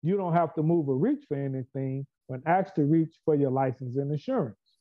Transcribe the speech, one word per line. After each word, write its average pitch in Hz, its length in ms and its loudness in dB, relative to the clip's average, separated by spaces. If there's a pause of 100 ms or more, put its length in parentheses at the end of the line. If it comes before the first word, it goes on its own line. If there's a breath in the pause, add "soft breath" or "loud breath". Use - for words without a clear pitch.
you 180 140 2
don't 180 180 0
have 165 200 2
to 160 80 -2
move 160 260 2
or 131 80 2
reach 254 300 0
for 143 100 -6
anything 135 720 -6 (220)
when 131 180 -8
asked 185 300 0
to 151 80 4
reach 160 280 2 (120)
for 156 100 4
your 139 160 2
license 131 460 -2
and 139 160 -4
insurance. 151 480 -4 (200)